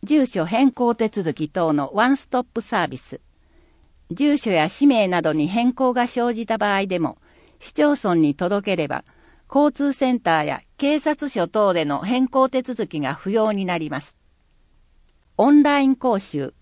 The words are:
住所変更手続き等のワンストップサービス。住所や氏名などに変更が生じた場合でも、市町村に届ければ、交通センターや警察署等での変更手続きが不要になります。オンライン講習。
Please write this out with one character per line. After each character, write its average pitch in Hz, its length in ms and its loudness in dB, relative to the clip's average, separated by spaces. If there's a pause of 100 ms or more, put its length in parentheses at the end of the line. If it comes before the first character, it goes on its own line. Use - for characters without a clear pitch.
住 277 220 2
所 175 200 -4
変 233 260 4
更 240 220 0
手 220 160 0
続 165 240 -4
き 147 160 -4
等 165 240 0
の 143 200 -2
ワ 214 140 2
ン 269 100 2
ス - 100 -10
ト 247 140 -2
ッ - 20 -4
プ - 180 -8
サ 202 220 -2
ー 156 40 -2
ビ 131 100 -10
ス。 - 220 -14 (920)
住 285 260 2
所 226 140 -2
や 160 180 2
氏 - 160 0
名 226 220 4
な 180 140 0
ど 156 120 0
に 156 140 0
変 233 260 0
更 254 200 0
が 240 140 0
生 240 260 -2
じ 226 120 -6
た 220 120 -2
場 208 180 0
合 196 100 0
で 185 140 -2
も、 147 180 -4 (420)
市 - 140 -14
町 294 180 2
村 208 240 0
に 151 200 2
届 196 360 -2
け 190 40 0
れ 160 120 -4
ば、 - 160 -8 (460)
交 294 240 2
通 277 200 -2
セ 254 180 0
ン 247 80 0
タ 165 200 2
ー 151 60 -2
や 147 160 -6 (160)
警 285 220 0
察 294 300 -4
署 175 180 -2
等 202 260 0
で 165 120 0
の 147 140 -4
変 254 280 0
更 262 220 2
手 254 120 -4
続 233 260 -6
き 160 120 -6
が 143 140 -4
不 190 180 -8
要 220 200 2
に 196 140 -2
な 180 120 -2
り 156 120 -6
ま 135 120 -8
す。 - 140 -18 (1200)
オ 220 120 4
ン 294 140 8
ラ 285 160 2
イ 269 80 2
ン 269 80 2
講 233 240 -2
習。 143 420 -8